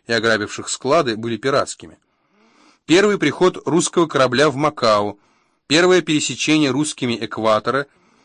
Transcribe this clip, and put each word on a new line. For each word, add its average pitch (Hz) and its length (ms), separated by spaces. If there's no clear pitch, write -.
и 117 60
ограбивших 107 560
склады, 131 480
были 113 200
пиратскими. 113 600
Первый 196 320
приход 175 480
русского 156 400
корабля 131 420
в 127 80
Макао, 107 640
первое 175 360
пересечение 151 680
русскими 127 500
экватора, 110 680